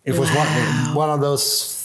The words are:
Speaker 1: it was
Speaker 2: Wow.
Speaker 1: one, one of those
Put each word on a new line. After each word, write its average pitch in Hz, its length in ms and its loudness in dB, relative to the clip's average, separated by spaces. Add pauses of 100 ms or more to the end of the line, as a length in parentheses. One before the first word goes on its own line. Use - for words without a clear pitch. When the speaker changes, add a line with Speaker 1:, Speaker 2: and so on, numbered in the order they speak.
Speaker 1:
it 135 120 0
was 135 120 2
Speaker 2:
Wow. 143 580 0
Speaker 1:
one, 147 80 -2
one 151 140 0
of 147 100 0
those - 640 0